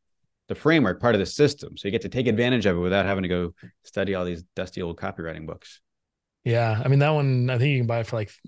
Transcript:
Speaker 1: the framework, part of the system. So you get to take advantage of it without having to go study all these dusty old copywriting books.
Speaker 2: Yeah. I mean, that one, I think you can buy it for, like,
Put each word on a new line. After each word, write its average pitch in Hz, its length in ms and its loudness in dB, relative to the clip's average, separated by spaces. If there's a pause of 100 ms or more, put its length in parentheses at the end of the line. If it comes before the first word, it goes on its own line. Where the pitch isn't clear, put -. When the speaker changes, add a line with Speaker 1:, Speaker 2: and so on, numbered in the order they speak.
(480)
Speaker 1:
the 104 80 -8
framework, 143 460 2
part 117 140 4
of 98 40 2
the 92 60 0
system. - 500 0
So - 120 -10
you 98 40 -2
get 113 120 -2
to 95 60 -10
take 123 180 -2
advantage 120 380 2
of 90 120 2
it - 20 -2
without 92 260 2
having 98 180 -2
to 90 40 -2
go 87 260 -2 (300)
study 98 320 -4
all 90 80 -2
these 87 200 -6 (120)
dusty 92 260 -8
old 85 160 -6
copywriting 82 480 -10
books. - 360 -16 (640)
Speaker 2:
Yeah. 117 360 2
I 135 60 -2
mean, 139 120 4
that 143 100 4
one, 131 400 2
I 127 80 0
think 143 140 2
you 135 80 2
can 120 80 0
buy 117 120 -2
it 113 80 -4
for, - 80 -6
like, 107 160 -4 (160)